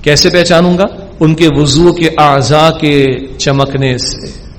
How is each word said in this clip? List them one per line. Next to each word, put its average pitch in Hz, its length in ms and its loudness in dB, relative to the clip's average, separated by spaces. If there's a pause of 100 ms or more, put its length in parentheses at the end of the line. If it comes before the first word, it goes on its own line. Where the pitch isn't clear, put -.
کیسے 147 280 0
پہچانوں 175 480 2
گا؟ 196 80 2 (340)
ان 160 160 2
کے 165 200 2
وضو 151 380 2
کے 165 240 -2
اعضاء 147 520 2
کے 147 360 0 (320)
چمکنے 135 600 -2
سے۔ - 600 -12